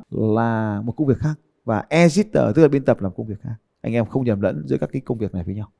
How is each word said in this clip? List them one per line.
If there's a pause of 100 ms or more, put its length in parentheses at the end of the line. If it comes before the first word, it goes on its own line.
(100)
là
một
công
việc
khác. (300)
Và
editor, (100)
tức
là
biên
tập,
là
một
công
việc
khác. (260)
Anh
em
không
nhầm
lẫn
giữa
các
cái
công
việc
này
với
nhau. (120)